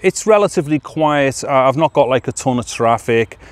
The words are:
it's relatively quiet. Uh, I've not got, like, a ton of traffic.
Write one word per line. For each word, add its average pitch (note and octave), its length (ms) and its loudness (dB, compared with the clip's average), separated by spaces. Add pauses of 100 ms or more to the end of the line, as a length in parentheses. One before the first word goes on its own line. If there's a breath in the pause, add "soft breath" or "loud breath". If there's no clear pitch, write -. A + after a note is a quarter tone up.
it's - 240 -2
relatively F3+ 540 2
quiet. D3 640 -2
Uh, - 80 -4
I've C3 240 2
not D#3 160 0
got, C#3+ 160 2
like, B2+ 180 0
a - 60 -6
ton B2 260 -4
of A#2 80 -6
traffic. A#2 720 -2 (140)